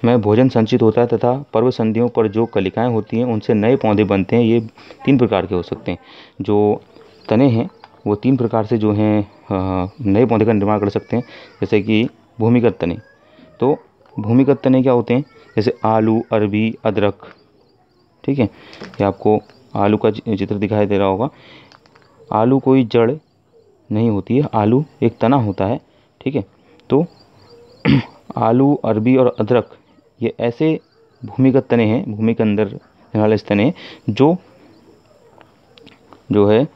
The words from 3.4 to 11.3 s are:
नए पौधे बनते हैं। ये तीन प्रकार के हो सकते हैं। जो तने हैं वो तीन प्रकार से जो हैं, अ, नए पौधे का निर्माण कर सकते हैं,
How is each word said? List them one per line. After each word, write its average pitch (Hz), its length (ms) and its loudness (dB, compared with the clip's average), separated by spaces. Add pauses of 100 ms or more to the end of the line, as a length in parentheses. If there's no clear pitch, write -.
नए 110 220 2
पौधे 107 280 0
बनते 98 320 0
हैं। 120 60 2
ये 117 180 2 (440)
तीन 135 140 2
प्रकार 98 280 0
के 98 80 -6
हो 87 80 -2
सकते - 300 -10
हैं। 85 60 -8 (420)
जो 104 420 0 (460)
तने 123 200 2
हैं 117 220 0 (360)
वो 104 80 0
तीन 131 220 0
प्रकार 113 300 -2
से 117 120 -2
जो 107 140 0
हैं, 107 380 -2 (200)
अ, 92 400 -4 (100)
नए 110 260 2
पौधे 107 180 0
का 113 80 2
निर्माण 104 280 0
कर 202 80 -2
सकते 208 280 -6
हैं, 247 60 -2 (380)